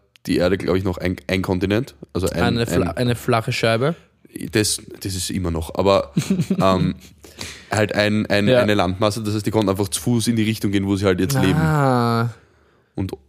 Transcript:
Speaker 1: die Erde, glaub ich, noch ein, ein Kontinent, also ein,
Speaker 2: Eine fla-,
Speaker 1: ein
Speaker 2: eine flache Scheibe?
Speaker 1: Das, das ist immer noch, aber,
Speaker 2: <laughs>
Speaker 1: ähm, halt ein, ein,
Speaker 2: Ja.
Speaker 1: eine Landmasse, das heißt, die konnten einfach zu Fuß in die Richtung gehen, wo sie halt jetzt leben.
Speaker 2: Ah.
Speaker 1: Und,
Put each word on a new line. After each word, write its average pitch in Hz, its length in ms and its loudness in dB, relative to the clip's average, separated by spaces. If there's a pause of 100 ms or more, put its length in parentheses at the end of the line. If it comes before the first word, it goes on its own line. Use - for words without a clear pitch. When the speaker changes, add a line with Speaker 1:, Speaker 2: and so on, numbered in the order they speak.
(280)
Speaker 1:
die 65 100 2
Erde, 90 220 2
glaub - 160 0
ich, 95 80 0
noch 90 160 -2
ein, 90 160 -2 (100)
ein 92 160 -2
Kontinent, 95 540 -2 (180)
also 90 140 -2
ein, - 160 -2
Speaker 2:
Eine 117 240 0
fla-, - 240 0
Speaker 1:
ein - 60 -8
Speaker 2:
eine 123 180 0
flache 117 360 -2
Scheibe? 117 440 0 (560)
Speaker 1:
Das, - 280 0 (220)
das 95 140 -6
ist 90 160 -6
immer 92 180 -2
noch, 80 240 -4
aber, 98 380 2 (240)
Speaker 2:
<laughs> 185 260 -2
Speaker 1:
ähm, - 320 2 (760)
halt 107 240 0
ein, 104 320 2
ein, 101 200 2
Speaker 2:
Ja. 123 120 6
Speaker 1:
eine 107 160 2
Landmasse, 101 480 0
das 104 100 -2
heißt, 107 140 -4
die - 20 0
konnten 104 200 2
einfach 98 180 0
zu - 120 -6
Fuß 120 280 0
in 117 80 0
die 110 80 2
Richtung 107 260 -2
gehen, 98 160 0
wo 101 100 2
sie 98 120 -2
halt 92 120 2
jetzt 92 220 0
leben. 95 160 4
Speaker 2:
Ah. 127 720 2 (640)
Speaker 1:
Und, 95 200 -6 (160)